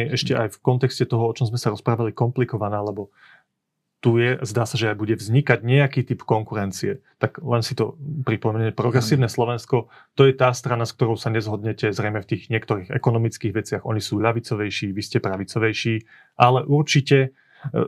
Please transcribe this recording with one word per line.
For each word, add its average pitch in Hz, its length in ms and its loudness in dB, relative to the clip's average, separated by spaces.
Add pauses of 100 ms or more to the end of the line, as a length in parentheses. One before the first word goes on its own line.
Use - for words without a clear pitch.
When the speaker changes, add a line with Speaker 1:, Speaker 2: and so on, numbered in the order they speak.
Speaker 1:
je 117 80 -6
ešte 127 200 0
aj 117 200 0
v - 80 -20
kontexte 127 440 2
toho, 117 200 0
o 113 80 0
čom 113 140 -2
sme 110 100 -4
sa 120 140 0
rozprávali, 113 420 -2
komplikovaná, 117 680 -2
lebo 104 340 -8 (840)
tu 117 180 4
je, 120 240 2
zdá 117 240 -2
sa, 110 100 -8
že 113 140 0
aj 104 80 -2
bude 107 160 0
vznikať 113 480 2
nejaký 131 420 2
typ - 220 -4
konkurencie. 107 800 -2 (120)
Tak - 220 -2
len 120 220 -2
si 117 140 -4
to 110 200 -2 (300)
pripomeniem, 110 480 -2
Progresívne 120 560 2
Speaker 2:
Áno. - 60 -8
Speaker 1:
Slovensko, 120 520 0 (260)
to 139 120 6
je 135 80 6
tá 131 180 4
strana, 120 320 -2
s 113 100 -6
ktorou 113 220 0
sa - 140 -4
nezhodnete 107 640 -2
zrejme 107 260 -2
v 95 100 -10
tých 101 200 -2
niektorých 110 420 -2
ekonomických 113 640 0
veciach. 104 320 -4
Oni 110 160 -2
sú - 160 -4
ľavicovejší, 107 720 -2
vy 101 140 -6
ste - 160 -2
pravicovejší, 110 760 -2 (400)
ale 123 300 4
určite, 143 720 4 (220)
e, 143 100 -8 (200)